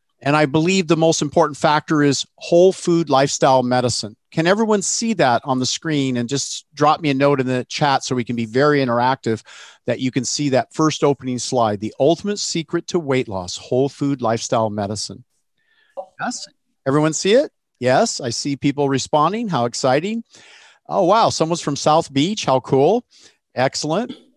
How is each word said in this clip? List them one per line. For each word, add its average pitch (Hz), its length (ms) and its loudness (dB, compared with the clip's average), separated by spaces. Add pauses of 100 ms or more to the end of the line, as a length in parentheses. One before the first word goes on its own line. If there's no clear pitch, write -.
(200)
And 143 160 0
I 151 120 4
believe 165 400 0
the 165 100 2
most 160 240 2
important 151 340 0
factor 151 460 0
is 143 240 2 (120)
whole 180 360 4
food 170 380 -2
lifestyle 135 500 4
medicine. 123 540 -2 (160)
Can 165 160 0
everyone 208 340 2
see 226 320 -2
that 131 320 2
on 131 140 0
the 127 80 -2
screen? 139 500 -2
And 120 100 -4
just - 460 -6
drop 147 280 2
me 139 100 0
a - 20 2
note 143 260 2
in 127 60 0
the 127 200 -2
chat 139 380 0
so 127 120 -4
we 123 80 -2
can 120 120 -6
be 117 100 -4
very 139 340 2
interactive, 120 640 0 (420)
that 120 140 -2
you 127 100 -2
can 120 160 -4
see 147 240 -4
that 127 240 0
first 156 300 -2
opening 127 340 0
slide, 110 440 -2
the 107 180 -8
ultimate 170 400 0
secret - 480 -6
to 180 120 -2
weight 135 280 -2
loss, 92 300 -8
whole 131 320 -2
food 139 340 -4
lifestyle 113 480 -2
medicine. 104 520 -8 (960)
Yes. - 280 -8 (380)
Everyone 151 280 2
see 190 180 0
it? 269 180 4 (300)
Yes, 139 400 2
I 127 100 -6
see 139 280 -4
people 143 320 0
responding. 160 580 0
How 135 160 -2
exciting! 151 600 -2 (600)
Oh, 165 200 0
wow. 196 240 4
Someone's 160 320 -2
from 143 160 -4
South 156 340 2
Beach. 160 320 -2
How 131 160 2
cool! 156 460 2 (500)
Excellent. 156 580 -2 (220)